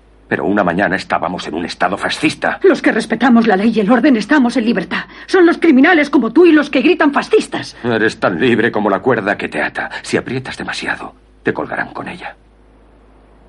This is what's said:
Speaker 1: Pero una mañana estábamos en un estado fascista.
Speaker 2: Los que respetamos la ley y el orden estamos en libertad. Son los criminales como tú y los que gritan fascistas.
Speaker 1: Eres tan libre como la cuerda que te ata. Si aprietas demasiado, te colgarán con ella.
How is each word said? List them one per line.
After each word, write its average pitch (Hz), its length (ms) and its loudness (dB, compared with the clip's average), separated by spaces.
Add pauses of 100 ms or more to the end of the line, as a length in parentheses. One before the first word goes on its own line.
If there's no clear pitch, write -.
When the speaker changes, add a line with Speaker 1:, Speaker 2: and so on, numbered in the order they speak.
(280)
Speaker 1:
Pero - 180 -4
una 101 180 0
mañana 90 320 0
estábamos 87 520 -6
en 73 60 -10
un 85 120 -6
estado 92 320 -4
fascista. - 680 -4
Speaker 2:
Los 330 180 2
que 269 100 0
respetamos 233 560 2
la 202 80 2
ley 214 200 0
y 220 40 -2
el 196 120 0
orden 254 260 4
estamos 240 400 0
en 220 80 -2
libertad. 196 400 -4 (220)
Son 359 180 4
los 339 140 2
criminales 294 500 4
como 233 240 0
tú 349 120 6
y 339 60 8
los 294 180 4
que 269 120 0
gritan 311 320 2
fascistas. - 680 -2
Speaker 1:
Eres 110 360 0
tan 98 200 0
libre 117 320 2
como 107 180 0
la 95 100 0
cuerda 104 380 0
que 90 120 -8
te 87 120 -6
ata. - 280 -8 (120)
Si - 160 -4
aprietas 131 400 -8
demasiado, - 560 -10 (300)
te 113 100 -2
colgarán - 400 -8
con - 140 -12
ella. - 280 -14 (1120)